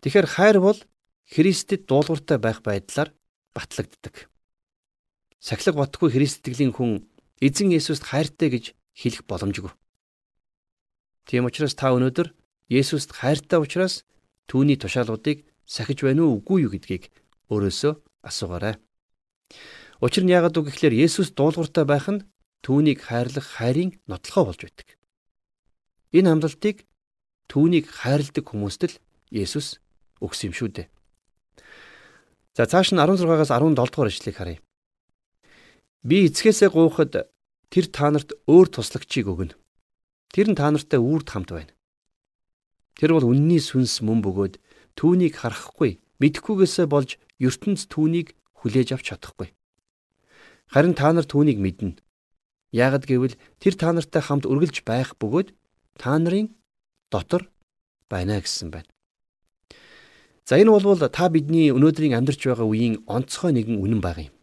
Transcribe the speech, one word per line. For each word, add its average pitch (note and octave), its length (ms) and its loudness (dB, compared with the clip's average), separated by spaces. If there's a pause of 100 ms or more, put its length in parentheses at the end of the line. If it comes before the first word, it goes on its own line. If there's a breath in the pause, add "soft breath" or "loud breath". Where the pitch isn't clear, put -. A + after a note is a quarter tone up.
Тэгэхээр E3+ 240 2
хайр G3+ 320 4
бол G3 220 2 (500)
Христэд F#3+ 560 0
дуулууртай C#3+ 560 0
байх A2 240 -4
байдлаар G#2+ 480 -6 (400)
батлагддаг. - 720 -14 (1120)
Сахилга - 480 -2
батгүй D#3 240 0
Христ C3+ 320 0
итгэлийн B2+ 320 -2
хүн A#2 320 -4 (320)
эзэн C#3+ 320 0
Есүст D#3 400 -2
хайртай D#3 400 -2
гэж B2 240 -8 (240)
хэлэх - 320 -8
боломжгүй. F#2+ 400 -6 (1600)
Тийм B2 160 -2
учраас C3+ 320 -6
та C3 160 0
өнөөдөр C3 400 -2 (320)
Есүст C3+ 480 -2
хайртай D3 480 -2
учраас F3+ 480 -4 (400)
түүний C#3 320 2
тушаалуудыг A#2 640 -6 (220)
сахиж C3+ 400 -4
байна C#3+ 160 2
уу B2 180 2
үгүй F#3 240 0
юу G2 60 -2
гэдгийг F#2+ 400 -10 (400)
өөрөөсөө G#2 420 0 (300)
асуугаарай. G2+ 560 -8 (1200 loud breath)
Учир B2 240 0
нь F3+ 80 4
ягаад E3+ 240 4
үг D3+ 160 -4
гэхлээр C3+ 240 2
Есүс D#3+ 400 0
дуулууртай D#3+ 480 0
байх C#3+ 240 0
нь G3 160 -4 (400)
түүнийг C#3+ 400 2
хайрлах B2 400 -6 (160)
хайрын C#3+ 480 -2
нотлохоо G2+ 480 -2
болж - 80 -20
байдаг. - 240 -20 (1300)
Энэ F3+ 160 6
амлалтыг D#3+ 560 -2 (640)
түүнийг D#3 400 2
хайрладаг C#3 560 -4
хүмүүст G2+ 400 -6
л - 80 -8 (400)
Есүс - 480 -6 (400)
өгс G2 240 -10
юм F2+ 80 -8
шүү G2 320 -8
дээ. - 0 - (1700 soft breath)
За - 80 2
цааш F#3 320 2
нь E3+ 80 4
16-аас E3 480 2
17 C#3+ 240 4
дугаар B2+ 340 0
эшлэгийг - 300 -10
харъя. E2+ 200 -10 (1400 soft breath)
"Би F3+ 240 4
эцгээсээ G3+ 480 4
гуйхад D#3+ 560 2 (400)
тэр F3+ 240 0
та C#3+ 160 0
нарт D3 240 -2 (160)
өөр F3 240 10
туслагчийг A#2 560 -6
өгнө. F2 240 -6 (800)
Тэр G#3 160 2
нь G3 80 0
та D3 160 0
нартай D3 240 -2
үрд C#3 320 0
хамт F#2 240 -8
байна. D#2 200 -14 (1200)
Тэр D#3 160 2
бол C3+ 160 2
үнний D3 320 2
сүнс C3 400 -2
мөн A2 240 -2
бөгөөд G2 320 -4 (400 soft breath)
түүнийг F3 400 2
харахгүй, - 640 -6 (160)
мэдэхгүйгээсээ F3 720 0
болж C#3+ 320 -2 (160)
ертөнц C3+ 560 -4
түүнийг D#3+ 400 -2 (240)
хүлээж B2 400 -2
авч - 160 -12
чадахгүй. - 400 -16 (1200 soft breath)
Харин D#3+ 240 4
та D3 160 2
нар E3 160 0
түүнийг C#3+ 320 2
мэднэ. F#2+ 400 -6 (720)
Яагад C3 320 2
гэвэл B2+ 320 0 (240 soft breath)
тэр G3 160 2
та E3+ 160 0
нартай E3 320 -2
хамт C#3+ 240 -2
үргэлж C#3+ 320 -2
байх B2 400 -4
бөгөөд C3+ 320 -4 (480)
та C3+ 160 0
нарын F#3+ 400 -2 (560)
дотор F3 320 -4 (640)
байна" F#2+ 320 -4
гэсэн - 320 -10
байна. D#2+ 160 -16 (1600 soft breath)
За, B2+ 80 2
энэ G#3+ 160 8
болвол G3+ 240 6 (160)
та F3+ 160 0
бидний D#3 480 2
өнөөдрийн D#3 400 2
амьдарч C3+ 320 -2
байгаа A#2 160 -2
үеийн A2 400 0
онцгой B2+ 480 -4
нэгэн A2+ 320 0
үнэн G#2+ 160 0
байгаа E2 320 -6
юм. - 120 -20